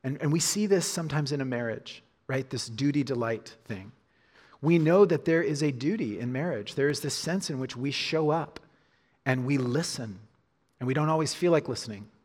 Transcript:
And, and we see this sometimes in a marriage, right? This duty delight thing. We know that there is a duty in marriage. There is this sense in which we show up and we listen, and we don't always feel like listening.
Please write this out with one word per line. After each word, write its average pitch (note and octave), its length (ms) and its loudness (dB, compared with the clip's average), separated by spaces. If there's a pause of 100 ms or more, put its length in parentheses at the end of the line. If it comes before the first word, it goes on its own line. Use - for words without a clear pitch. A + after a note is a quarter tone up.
And, C3 180 -4
and D3 100 0
we E3+ 80 2
see G#3 280 0
this F#3+ 180 4
sometimes D3+ 460 -2
in C#3+ 100 -2
a C3 40 -2
marriage, A#2+ 580 -6 (240)
right? C3 220 -4
This - 180 -6
duty C#3 360 0
delight A#2 520 -4 (100)
thing. G2+ 260 -10 (720)
We E3+ 160 6
know E3+ 280 8
that E3+ 200 0
there E3 160 4
is D3 220 0
a D3 80 2
duty C3 480 -4
in B2 120 -4
marriage. C3 440 -4
There C#3+ 140 2
is C#3 100 -2
this C#3 140 -4
sense F3+ 360 -4
in C3+ 100 -6
which B2+ 180 -8
we C3+ 140 -4
show D#3 380 0
up D#3 300 -2 (680)
and B2+ 200 0
we C#3 120 2
listen, B2 600 -2 (600)
and B2 80 -4
we C3 60 0
don't D3+ 160 2
always D#3+ 240 2
feel F3 180 2
like D3+ 180 4
listening. G#2 380 -8 (180)